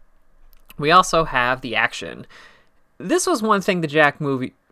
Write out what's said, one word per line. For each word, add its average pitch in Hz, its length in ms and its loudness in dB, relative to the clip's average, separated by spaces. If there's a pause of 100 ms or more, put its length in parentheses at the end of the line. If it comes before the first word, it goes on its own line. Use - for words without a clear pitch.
(760)
We 147 140 0
also 170 320 4
have 127 380 0
the 120 160 -6
action. 87 500 -4 (720)
This 311 260 -2
was 311 160 0
one 214 200 2
thing 180 200 0
the 160 60 -4
Jack 147 320 2
movie, 135 340 -6 (180)